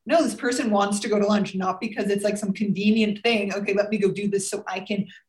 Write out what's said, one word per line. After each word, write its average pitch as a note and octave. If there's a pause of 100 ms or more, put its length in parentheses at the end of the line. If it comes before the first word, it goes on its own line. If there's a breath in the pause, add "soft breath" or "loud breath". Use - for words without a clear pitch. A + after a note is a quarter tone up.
no, D#4
this A3+
person C4
wants G3+
to A#3
go G#3
to G3+
lunch, G3+
not F#3
because G#3+
it's, G3+
like, G#3
some G3
convenient G#3
thing. G#3
Okay, G3+
let G#3
me A3
go G3
do G3+
this G3
so G3+
I F#3
can G3 (220 loud breath)